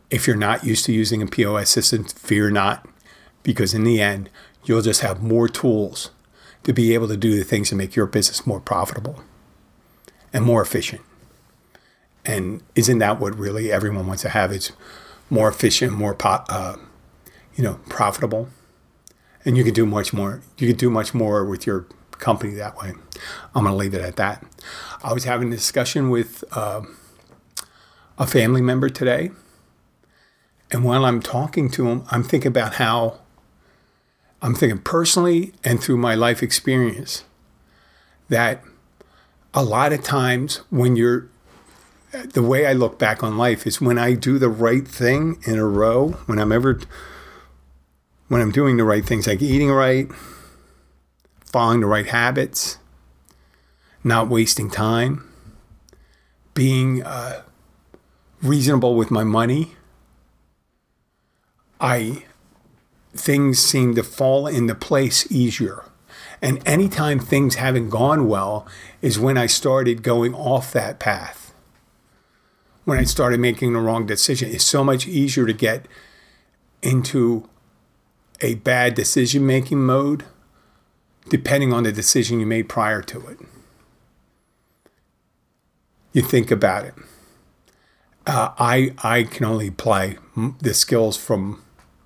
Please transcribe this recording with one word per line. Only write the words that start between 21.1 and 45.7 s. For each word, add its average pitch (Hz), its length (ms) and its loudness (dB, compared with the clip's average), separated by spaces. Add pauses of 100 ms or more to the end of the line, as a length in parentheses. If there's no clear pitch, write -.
more 104 320 0
with 98 220 -6
your 95 180 -2 (280)
company 104 420 -2
that 104 240 -12
way. 95 160 -10 (600)
I'm 113 100 2
gonna 98 120 2
leave 98 160 -2
it 92 80 -4
at 90 160 -8
that. 104 260 -2 (600)
I 123 100 -4
was 123 120 -4
having 123 280 -2
a 123 40 -8
discussion 127 520 -2
with, 117 440 -2
uh, 107 300 -6 (1300)
a 135 100 -2
family 127 360 4
member 127 260 2
today. 131 440 -2 (1400)
And 123 120 -2
while 127 220 2
I'm 120 160 2
talking 135 520 -2
to 127 160 0
him, 123 220 -2
I'm 120 120 0
thinking 139 260 0
about 117 280 -2
how, 117 420 0 (1200)
I'm 120 140 -2
thinking 110 240 2
personally 175 760 0 (100)
and 120 200 2
through 127 160 0
my 120 160 2
life 117 280 2
experience, 123 840 -2 (1080)
that 117 320 0 (880)
a 143 100 2
lot 131 300 2
of 139 100 -4
times 131 680 -2
when 123 260 2
you're, 120 320 2 (1040)
the 127 100 2
way 131 240 2
I 135 60 4
look 127 260 0
back 107 240 0
on 110 140 -2
life 117 300 0
is - 140 -4
when 120 180 2
I 123 160 2
do 123 240 2
the 127 100 4
right 117 400 2
thing 147 580 0
in 113 120 0
a 110 80 2
row, 113 460 2 (140)